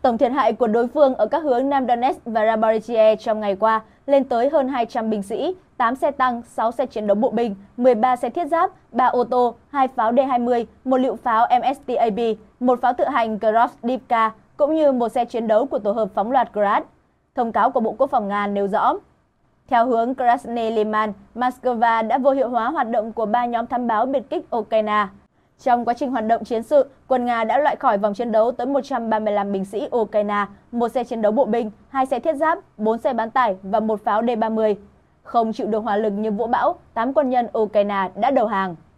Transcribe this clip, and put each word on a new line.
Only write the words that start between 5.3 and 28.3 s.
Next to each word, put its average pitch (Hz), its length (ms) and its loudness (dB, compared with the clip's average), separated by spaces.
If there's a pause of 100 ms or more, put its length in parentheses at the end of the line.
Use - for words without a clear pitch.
tám 247 200 0
xe 302 140 0
tăng, 254 320 -2
sáu 233 300 -4
xe 262 140 -2
chiến 214 200 -8
đấu 202 80 4
bộ 226 160 2
binh, 220 240 -2 (220)
mười 247 180 4
ba 247 220 2
xe 247 140 -4
thiết 339 160 -4
giáp, 339 240 0 (220)
ba 247 140 2
ô 240 180 2
tô, 240 300 2 (140)
hai 269 200 0
pháo 233 240 0
D 240 60 4 (100)
hai 247 100 0
mươi, 240 280 0 (180)
một 262 120 2
lựu 254 200 0
pháo 226 300 2 (140)
M 262 140 0
S 269 120 -12
T - 100 -8
A 226 140 2
B, 196 80 -4 (420)
một 247 200 2
pháo 254 120 2
tự 285 120 0
hành 226 340 -2
Grovdivka, 226 920 0 (260)
cũng 294 180 2
như 302 180 4
một 240 160 0
xe 240 160 -2
chiến 233 240 -6
đấu 220 180 4
của 269 120 -4
tổ 208 140 -2
hợp 220 220 0
phóng 220 180 -2
loạt 247 200 2
Grad. 208 300 2 (520)
Thông 147 180 -2
cáo 214 180 2
của 262 100 0
Bộ 220 180 -2
Quốc 262 120 2
phòng 220 180 0
Nga 202 180 -2
nêu 202 220 -2
rõ, 220 260 2 (720)
theo 233 180 2
hướng 240 280 0
Krasny 240 560 0
Liman, 214 420 -2 (220)
Moscow 233 760 0
đã 240 100 0
vô 262 120 2
hiệu 269 180 0
hóa 240 220 -2
hoạt 277 200 -4
động 226 220 -2
của 220 140 -4
ba 240 200 0
nhóm 233 200 -4
thám 247 200 -4
báo 226 200 0
biệt 262 240 -2
kích 302 260 -6
Ukraine. 214 500 0 (520)
Trong 240 260 0
quá 233 100 -2
trình 262 160 -6
hoạt 226 160 -4
động 226 180 0
chiến 226 180 -4
sự, 277 260 2 (200)
quân 247 160 0
Nga 233 200 -2
đã 220 140 0
loại 294 180 0
khỏi 226 220 0
vòng 202 160 -2
chiến 233 180 -4